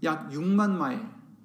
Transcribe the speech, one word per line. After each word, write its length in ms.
약 280
육만 460
마일, 280